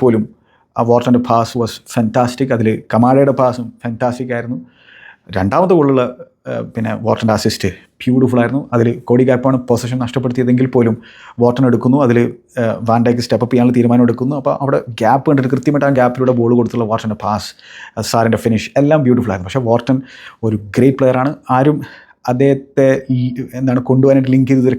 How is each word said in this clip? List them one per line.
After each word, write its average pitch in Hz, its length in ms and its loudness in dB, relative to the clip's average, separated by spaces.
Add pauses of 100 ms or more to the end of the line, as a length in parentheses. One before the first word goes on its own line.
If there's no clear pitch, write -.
പോലും 113 200 2 (560)
ആ 120 120 0
വാർട്ടൻ്റെ 120 380 4
pass 117 220 0 (100)
was 110 120 -4 (220)
fantastic. 123 640 -2
അതിൽ 110 120 0 (240)
കമാഡയുടെ 131 480 4
പാസും 120 260 -2 (160)
ഫാന്റാസ്റ്റിക് 123 540 -6
ആയിരുന്നു. 120 220 -8 (800)
രണ്ടാമത്തെ 143 420 2
ഗോളിലുള്ള, 135 240 2 (460)
ആ, 131 40 -8 (220)
പിന്നെ 110 200 -6 (120)
വാർട്ടൻ്റെ 113 320 0
അസിസ്റ്റ് - 300 -2 (340)
ബ്യൂട്ടിഫുൾ 123 400 2
ആയിരുന്നു. 120 200 -2 (100)
അതിൽ 117 160 2 (220)
കോഡി 123 200 4
ഗാക്പോയാണ് 127 300 0 (100)
പൊസിഷൻ 120 360 -2
നഷ്ടപ്പെടുത്തിയതെങ്കിൽ 123 600 0 (100)
പോലും 117 200 2 (460)
വാർട്ടൺ 120 280 2
എടുക്കുന്നു, 123 360 2
അതിൽ, 120 120 2 (440)
ആ, - 20 -2 (260)
വാൻ 113 160 4
ഡൈക്ക് 120 200 0
സ്റ്റെപ്പ് 113 180 0
അപ്പ് 120 100 -4
ചെയ്യാനുള്ള 123 240 2
തീരുമാനം 120 300 4
എടുക്കുന്നു. 127 320 -2
അപ്പോൾ 143 220 -2
അവിടെ 139 180 0 (200)
ഗ്യാപ്പ് 127 300 2
കണ്ടിട്ട് 127 240 2
കൃത്യമായിട്ട് 143 360 0
ആ 139 100 0
ഗ്യാപ്പിലൂടെ 127 400 2
ബോൾ 117 200 2
കൊടുത്തുള്ള 117 320 -2
വാർട്ടൻ്റെ 110 320 -4
പാസ്, 101 260 -4 (460)
ആ, 110 60 -6 (100)
സാറിൻ്റെ 113 340 2
ഫിനിഷ് 110 240 -2 (120)
എല്ലാം 151 260 2
ബ്യൂട്ടിഫുൾ 117 240 0
ആയിരുന്നു. 92 180 -8
പക്ഷേ 131 200 -4
വാർട്ടൺ 120 280 0 (500)
ഒരു 107 100 -2 (180)
ഗ്രേറ്റ് 131 240 4
പ്ലെയറാണ്. 127 320 0 (260)
ആരും 147 200 2 (460)
അദ്ദേഹത്തെ 135 640 0 (220)
ഈ, 127 100 0 (340)
എന്താണ്, 127 260 0
കൊണ്ടുപോകാനായിട്ട് 131 540 2
ലിങ്ക് 131 140 2
ചെയ്ത് 131 140 2
ഇതുവരെ 123 160 0